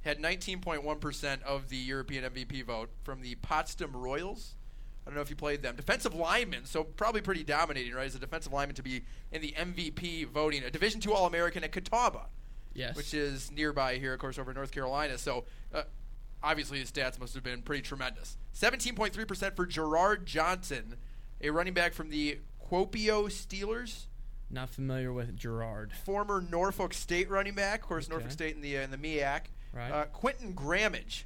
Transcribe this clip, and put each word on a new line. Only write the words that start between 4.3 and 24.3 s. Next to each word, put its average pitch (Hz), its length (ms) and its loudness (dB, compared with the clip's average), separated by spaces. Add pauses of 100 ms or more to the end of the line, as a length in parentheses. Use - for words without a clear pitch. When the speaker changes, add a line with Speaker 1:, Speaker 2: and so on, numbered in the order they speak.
Speaker 1:
I 135 40 -8
don't 143 60 -4
know 147 60 0
if 143 80 -4
you 151 60 -4
played 147 260 0
them. 123 140 -2
Defensive 214 380 2
lineman, 170 520 2
so 160 180 0
probably 214 380 2
pretty 190 200 0
dominating, 143 520 2
right, 131 120 -2
as 131 80 -4
a 131 40 -6
defensive 143 340 -4
lineman 139 240 0
to 135 60 -6
be 127 200 -2 (300)
in 160 100 -4
the 143 140 -4
M 175 160 -2
V 175 180 -2
P 165 340 -4
voting. 143 400 2
A 127 60 -4
Division 214 300 2
two 208 120 2
All-American 170 520 4
at 156 80 -2
Catawba, 208 540 2 (460)
Speaker 2:
Yes. 123 240 -4
Speaker 1:
which 143 180 -4
is 139 360 0
nearby 143 460 2
here, 131 180 0
of 131 60 -6
course, 131 180 -4
over 131 140 -4
in 131 40 -6
North 135 140 -4
Carolina. 139 480 0
So, 123 260 0 (300)
uh, 156 80 0 (600)
obviously 147 360 2
his 123 120 -2
stats 127 300 0
must 123 140 -6
have 131 80 -4
been 123 180 -2
pretty 139 220 0
tremendous. 131 560 -4 (140)
Seventeen 240 420 4
point 202 180 2
three 220 140 -2
percent 196 300 0
for 180 100 2
Gerard 165 580 6
Johnson, 151 720 0 (460)
a 147 80 2
running 175 240 2
back 175 180 6
from 156 160 -4
the 147 300 0 (320)
Kuopio 214 560 4
Steelers. 208 800 -4 (440)